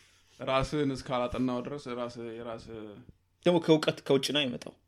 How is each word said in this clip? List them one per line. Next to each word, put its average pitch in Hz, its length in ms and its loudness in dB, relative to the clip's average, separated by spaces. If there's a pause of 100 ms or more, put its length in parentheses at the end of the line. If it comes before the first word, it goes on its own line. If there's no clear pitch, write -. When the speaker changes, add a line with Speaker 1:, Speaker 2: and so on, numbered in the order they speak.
(400)
Speaker 1:
ራስህን 135 520 0
እስካላጠናው 123 720 -2
ድረስ 139 220 -10 (100)
ራስህ፣ 120 380 -8
የራስህ 113 460 -12 (680)
Speaker 2:
ደግሞ 175 140 6
ከእውቀት 156 420 4
ከውጭ 139 280 4
ነው 143 120 0
የሚመጣው። 139 320 -6 (140)